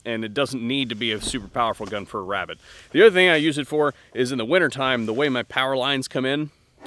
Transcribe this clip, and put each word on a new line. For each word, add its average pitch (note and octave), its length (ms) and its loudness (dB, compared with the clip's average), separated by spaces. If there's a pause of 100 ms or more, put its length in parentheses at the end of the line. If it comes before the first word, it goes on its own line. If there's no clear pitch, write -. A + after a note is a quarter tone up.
and A2+ 180 -4
it G#2+ 120 -8
doesn't C3 280 -2
need B2+ 280 -2
to A#2 40 -6
be A2 160 -4
a G#2+ 120 -4
super G2+ 260 -6
powerful A2+ 380 -2
gun G2 180 -8
for G#2 160 -8
a - 20 -8
rabbit. F#2 360 -6 (340)
The D3 80 2
other A3 100 10
thing F#3 200 4
I E3 60 6
use D3+ 200 0
it D3 100 -4
for D3 280 0 (180)
is B2 180 0
in C3+ 60 -4
the A#2 80 -2
wintertime, C3 640 2
the A2 80 -2
way C#3+ 160 2
my B2 120 -2
power C3 320 -2
lines C3 320 -2
come C3 200 -4
in D3 240 -2 (360)